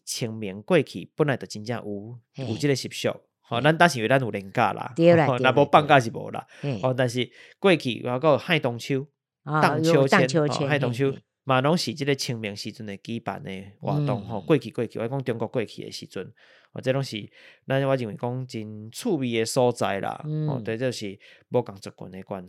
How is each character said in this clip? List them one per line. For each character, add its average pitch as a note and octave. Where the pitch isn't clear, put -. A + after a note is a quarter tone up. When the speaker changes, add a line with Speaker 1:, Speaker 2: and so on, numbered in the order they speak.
Speaker 1:
清 A2
明 G#2
过 F3
去 F#2+
本 D3+
来 C3
就 -
真 G#2+
正 A#2
有， G#2
Speaker 2:
嘿。 C3
Speaker 1:
有 G#2+
这 D3
个 C#3
习 -
俗。 -
吼， -
Speaker 2:
嘿。 A#2+
Speaker 1:
咱 D#3
打 F3
是 C3
因 A2
为 G#2+
咱 C3+
有 A#2
年 G2
假 A2
啦。 -
Speaker 2:
对 E3+
啦， D3+
Speaker 1:
吼， B2+
Speaker 2:
对 B2
啦， C3
Speaker 1:
若 C#3+
无 C#3
放 D3+
假 C#3+
是 A2+
无 G#2
啦。 -
Speaker 2:
对 C#3+
啦。 G#2
嘿。 -
Speaker 1:
吼， C3
但 B2+
是 A#2+
过 F#3+
去 B2
还 B2
有 C#3
喊 D#3+
中 B2
秋、 C3+
Speaker 2:
哦， D3+
Speaker 1:
荡 D#3
秋 D#3+
千， -
Speaker 2:
有 C3+
荡 C3+
秋 D3
千， C#3
Speaker 1:
吼， C#3+
喊 C#3+
中 B2
秋 C3+
Speaker 2:
嘿， C3
嘿。 -
Speaker 1:
嘛， C3
拢 D3+
是 C3
这 D3
个 C#3+
清 B2+
明 G#2
时 G#2+
阵 A2
的 G2+
举 A#2
办 G2
的 G2
活 -
动， G2+
Speaker 2:
嗯。 G2
Speaker 1:
吼， A2
过 D3+
去， A#2+
过 A#2
去， -
我 A2+
讲 C3+
中 A#2
国 A2+
过 A#2
去 G#2+
的 G#2+
时 -
阵， -
哦， -
这 B2+
拢 C3+
是 A2+
咱 C3+
我 C3+
认 B2
为 G2
讲 B2+
真 G#2+
趣 -
味 B2+
的 A2+
所 B2
在 G2
啦。 -
Speaker 2:
嗯。 D3+
Speaker 1:
哦， A#2+
对， A2+
这 B2+
是 G2+
无 B2
共 G#2+
族 G2
群 F#2
的 F#2
关 F#2+